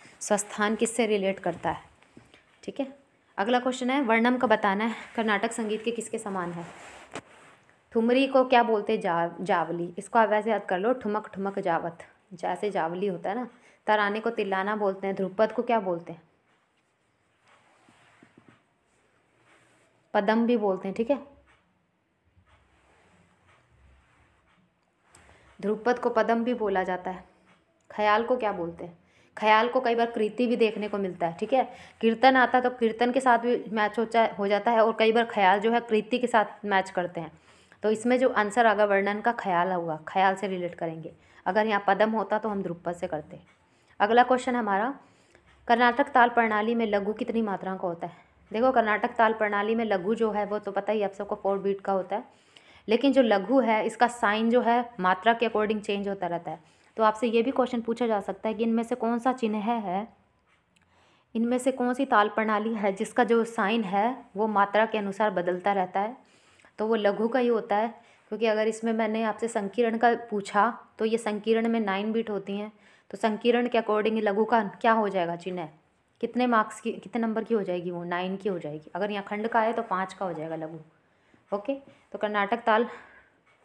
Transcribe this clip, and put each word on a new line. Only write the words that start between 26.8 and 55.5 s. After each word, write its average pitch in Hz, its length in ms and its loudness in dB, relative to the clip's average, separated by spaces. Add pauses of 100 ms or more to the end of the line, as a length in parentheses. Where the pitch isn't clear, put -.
जाता 180 280 -4
है। 180 140 -12 (680)
ख्याल 214 340 2
को 247 120 2
क्या 220 160 -2
बोलते 170 320 -8
हैं? 175 140 -16 (380)
ख्याल 220 320 6
को 254 120 2
कई 233 140 0
बार 233 160 2
कृति 220 360 0
भी 233 100 2
देखने 214 320 0
को 208 100 -4
मिलता 180 280 -2
है, 170 100 -6
ठीक 214 160 -4
है। 254 180 2 (300)
कीर्तन 226 360 4
आता 247 220 4
है 247 60 2
तो 247 60 0
कीर्तन 240 420 0
के 262 80 2
साथ 247 180 4
भी 240 300 0
मैच 208 300 -2
हो 226 60 0
जा-, 226 340 0
हो 202 100 -2
जाता 202 220 2
है 226 140 6
और 220 140 2
कई 220 140 4
बार 233 120 2
ख्याल 202 360 4
जो 226 120 2
है 233 80 2
कृति 220 380 -2
के 240 80 0
साथ 214 380 0
मैच 190 260 0
करते 175 300 -4
हैं। 156 120 -12 (500)
तो 214 80 0
इसमें 240 280 2
जो 254 100 4
आंसर 214 380 2
आएगा 208 180 4
वर्णन 202 360 2
का 233 120 0
ख्याल 185 400 0
होगा, 165 360 -4
ख्याल 190 260 2
से 196 140 -6
रिलेट 175 260 -6
करेंगे। 165 400 -8 (320)
अगर 214 200 2
यहाँ 202 220 0
पदम 202 220 4
होता 214 280 -2
तो 220 100 -4
हम 196 140 -4
ध्रुपद 175 300 -8
से 175 140 -8
करते। 151 340 -10 (600)
अगला 226 220 6
क्वेश्चन 254 340 2
हमारा, 220 420 -2 (720)
कर्नाटक 240 400 4
ताल 240 200 6
प्रणाली 226 460 2
में 233 120 0
लघु 202 260 0
कितनी 226 300 -4
मात्राओं 190 360 -4
का 185 100 -4
होता 170 180 -6
है? 165 100 -14 (360)
देखो, 247 200 2
कर्नाटक 226 420 2
ताल 220 180 4
प्रणाली 208 420 0
में 226 100 0
लघु 196 300 0
जो 226 160 0
है 208 160 -2
वो 208 120 -4
तो 202 140 -6
पता 190 200 -2
ही 214 100 0
आप 196 100 -2
सबको 202 220 -8
फ़ोर 196 240 0
बीट 196 220 -2
का 196 120 -2
होता 190 240 -2
है, 247 80 -8 (640)
लेकिन 233 240 4
जो 269 100 6
लघु 214 380 4
है 220 260 2
इसका 233 220 2
साइन 226 420 0
जो 247 100 4
है 233 400 0
मात्रा 185 320 4
के 226 160 0
according 214 320 0